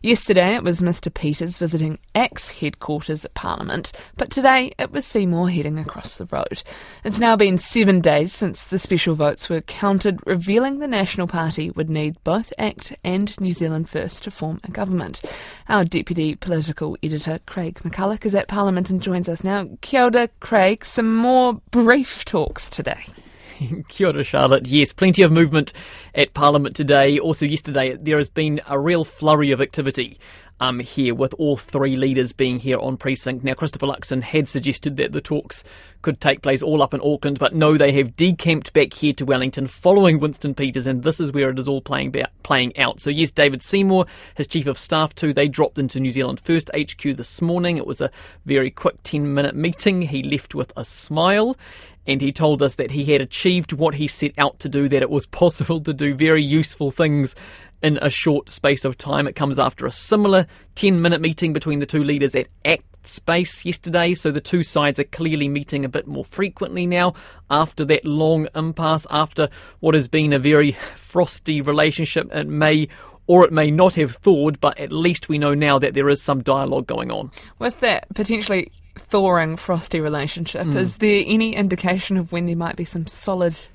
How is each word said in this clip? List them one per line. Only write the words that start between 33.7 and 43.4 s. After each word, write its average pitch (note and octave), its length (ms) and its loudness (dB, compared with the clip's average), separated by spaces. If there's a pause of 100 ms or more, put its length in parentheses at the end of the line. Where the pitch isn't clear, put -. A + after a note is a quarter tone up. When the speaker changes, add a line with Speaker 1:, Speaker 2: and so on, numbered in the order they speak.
Speaker 2:
Luxon C3 340 -4
had D3 260 0
suggested C#3 500 -4
that - 140 -2
the D3 80 -4
talks - 460 -6 (360)
could - 200 -4
take C#3 200 0
place C3+ 200 0
all D3+ 200 2
up C#3 120 2
in C3+ 100 -4
Auckland, C#3+ 360 -2
but - 140 0
no, D#3 240 4
they C#3+ 160 4
have C#3 220 0
decamped E3 560 0
back D3 220 2
here D3+ 200 0
to C3+ 120 -6
Wellington C3 420 -2
following F#3 520 4
Winston D3 360 -4
Peters, C3 320 -4
and B2+ 160 -2
this D#3 160 0
is C#3+ 140 -2
where C#3 160 2
it C3 100 -4
is B2+ 80 -6
all C#3 140 -2
playing C3+ 300 -4
ba-, B2+ 180 -4 (140)
playing B2 340 0
out. B2+ 240 -2
So - 80 -4
yes, D3 220 0
David C#3+ 320 2